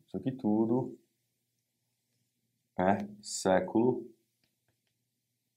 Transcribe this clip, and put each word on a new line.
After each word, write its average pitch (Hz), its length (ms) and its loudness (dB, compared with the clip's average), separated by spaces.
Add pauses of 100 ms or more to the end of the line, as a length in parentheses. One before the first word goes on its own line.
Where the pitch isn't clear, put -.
isso - 120 -10
aqui 170 140 -4
tudo 113 640 0 (1800)
é 95 200 4 (240)
século 110 840 0 (1500)